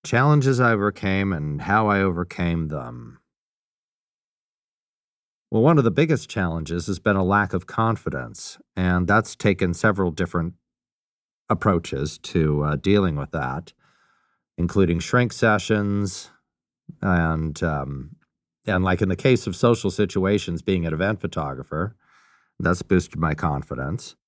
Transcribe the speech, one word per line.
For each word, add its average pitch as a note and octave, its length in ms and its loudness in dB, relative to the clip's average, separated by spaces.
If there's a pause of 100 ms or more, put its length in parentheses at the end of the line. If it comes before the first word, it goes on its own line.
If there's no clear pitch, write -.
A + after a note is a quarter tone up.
Challenges C3+ 540 4
I A#2+ 140 4
overcame G2 600 0
and D2 300 -4
how G#2+ 240 2
I G2+ 140 4
overcame E2+ 680 -2
them. B1 520 -12 (2250)
Well, A2 140 2
one D#3 160 6
of B2 60 4
the A2 80 4
biggest D3+ 360 0
challenges E2 600 -4
has F#2 100 -2
been G#2 160 2
a F#2+ 80 2
lack G2+ 300 2
of F2+ 160 -4
confidence, - 880 -4 (160)
and F2+ 320 2
that's G#2 300 0
taken F2+ 380 0
several F#2+ 360 2
different E2+ 440 -4 (920)
approaches E2 680 -2
to, D2+ 440 0
uh, D2+ 140 -2
dealing G2 380 2
with C#2+ 160 -6
that, C2+ 440 -6 (840)
including E2+ 400 2
shrink B2 340 0
sessions, G2+ 960 0 (720)
and, D#2+ 600 0
um, C#2+ 540 -4 (500)
and, F#2 160 0
like, F#2 200 2
in G2 60 2
the F#2 60 0
case C3 320 2
of F#2+ 80 -4
social A#2 360 2
situations, F#2+ 720 0
being F#2 220 0
an D#2+ 100 -2
event G2 260 -2
photographer, D#2 720 -6 (640)
that's F2 240 0
boosted - 380 0
my D#2 140 0
confidence. C#2+ 840 -6 (120)